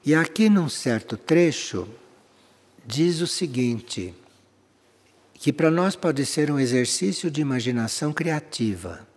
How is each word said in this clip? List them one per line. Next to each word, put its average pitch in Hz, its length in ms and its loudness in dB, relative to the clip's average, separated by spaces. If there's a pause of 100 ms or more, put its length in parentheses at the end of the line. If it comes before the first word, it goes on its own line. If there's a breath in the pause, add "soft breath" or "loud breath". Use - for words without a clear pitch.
E 143 100 4
aqui, 170 340 4
num 190 200 4
certo 117 480 -2
trecho, 156 720 0 (960)
diz 156 360 0
o 170 60 0
seguinte: 120 880 -4 (1200)
que - 180 0
para 156 180 2
nós 180 260 2
pode 143 300 0
ser 151 240 0
um 143 100 0
exercício 131 720 0
de 147 100 -4
imaginação 127 720 -2
criativa. 117 960 -4 (100)